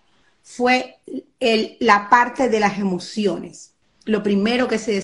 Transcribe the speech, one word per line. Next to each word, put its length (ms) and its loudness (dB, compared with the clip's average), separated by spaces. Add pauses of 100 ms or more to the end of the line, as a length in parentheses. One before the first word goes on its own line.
(440)
fue 540 -2 (420)
el, 400 0
la 300 2
parte 400 2
de 100 2
las 200 0
emociones. 920 -4 (320)
Lo 180 -2
primero 440 0
que 120 -2
se 240 -4